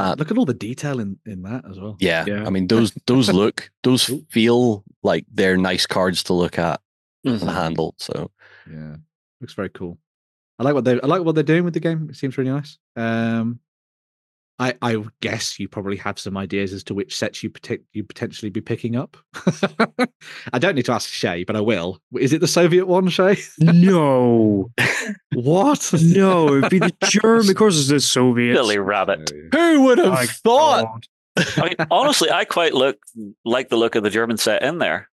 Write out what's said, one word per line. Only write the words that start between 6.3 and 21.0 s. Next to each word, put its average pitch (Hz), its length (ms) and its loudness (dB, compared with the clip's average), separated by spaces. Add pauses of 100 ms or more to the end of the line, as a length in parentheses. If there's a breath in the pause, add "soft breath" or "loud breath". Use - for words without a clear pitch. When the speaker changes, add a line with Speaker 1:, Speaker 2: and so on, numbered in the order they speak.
Speaker 2:
look 87 260 -2
at 82 200 -2 (480)
Speaker 4:
Mm-hmm. 117 220 -2
Speaker 2:
and - 80 -4
handle. 80 400 -4
So - 340 -10 (400 soft breath)
Speaker 1:
Yeah, 78 240 -16 (460)
looks 120 120 -18
very 98 140 -8
cool. 87 300 -12 (600)
I 117 60 -4
like 143 100 2
what 123 120 -2
they, 123 160 2
I 127 40 -6
like 175 180 2
what 160 120 0
they're 156 80 2
doing 165 220 2
with 170 80 -4
the 160 80 -4
game. 165 280 -4
It - 60 -18
seems 131 220 -6
really 131 140 -2
nice. 143 260 -8 (180)
Um, 113 640 -2 (1000)
I, 127 240 -2
I 113 220 -2 (180)
guess 107 380 -6
you 98 80 -8
probably 98 300 -8
have 101 200 -8
some 98 200 -10
ideas 98 340 -4
as 98 140 -10
to - 80 -10
which 98 240 -6
sets - 260 -8
you 107 60 -8
partic-, - 420 -12
you 107 140 -10
potentially - 440 -12
be 104 120 -8
picking 117 340 -6
up. 143 220 -8 (160)
<laughs> - 120 -18 (1080 loud breath)
I 123 60 -2
don't 175 160 0
need 123 100 0
to 123 80 0
ask - 160 -4